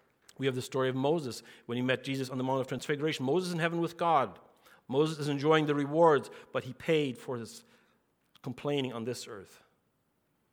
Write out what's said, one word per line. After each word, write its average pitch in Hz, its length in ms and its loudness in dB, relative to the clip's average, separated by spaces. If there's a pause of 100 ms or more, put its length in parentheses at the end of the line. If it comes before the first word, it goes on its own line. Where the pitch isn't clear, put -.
(380)
we 135 100 0
have 127 80 0
the 127 60 -4
story 131 280 0
of 127 80 -2
Moses 139 440 0 (240)
when 117 120 -6
he 127 40 -2
met 127 220 0
Jesus 135 260 -4
on 135 80 -6
the 127 60 -2
Mount 131 160 0
of 127 80 -2
Transfiguration. 143 580 -4
Moses 180 280 0
in 165 60 -4
heaven 170 200 0
with 170 160 -4
God. 143 420 2 (480)
Moses 151 320 0
is 147 120 -4
enjoying 151 360 4
the 147 80 2
rewards, 143 560 4 (220)
but 127 140 -4
he 127 80 -10
paid 147 440 0
for 127 200 -8
his 110 260 -12 (800)
complaining 135 500 -2
on 113 140 -6
this 120 240 -6
earth. 98 320 -16 (920)